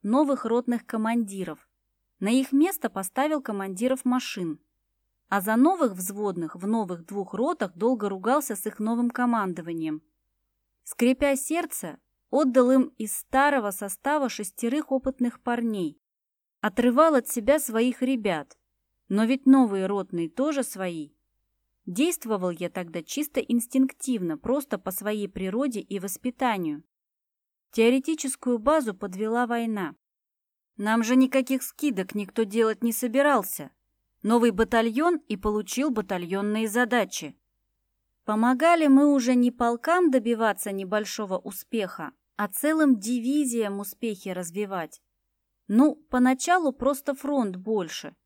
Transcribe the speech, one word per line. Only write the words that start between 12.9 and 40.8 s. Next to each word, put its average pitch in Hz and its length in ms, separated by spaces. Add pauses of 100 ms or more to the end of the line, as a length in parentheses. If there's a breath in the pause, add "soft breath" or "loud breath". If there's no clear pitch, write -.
из 220 180
старого 269 540
состава 262 580
шестерых 233 640
опытных 262 500
парней. 220 600 (580)
Отрывал 247 540
от 240 140
себя 254 320
своих 240 420
ребят. 208 560 (500)
Но 202 180
ведь 269 200
новые 220 400
ротные 185 420
тоже 277 360
свои. 170 480 (760)
Действовал 208 640
я 170 200
тогда 175 320
чисто - 380
инстинктивно, 233 1000
просто 262 400
по 190 140
своей 202 360
природе 202 520
и 196 180
воспитанию. 190 840 (880)
Теоретическую 254 880
базу 247 340
подвела 214 540
война. 220 480 (800)
Нам 220 260
же 240 140
никаких 262 480
скидок 190 500
никто 208 300
делать 220 400
не 233 80
собирался. 247 800 (500)
Новый 233 300
батальон 226 640 (100)
и 208 100
получил 214 540
батальонные 208 800
задачи. 214 680 (880)
Помогали 262 640
мы 285 260
уже 254 220
не 247 160
полкам 262 600
добиваться 220 580
небольшого 196 680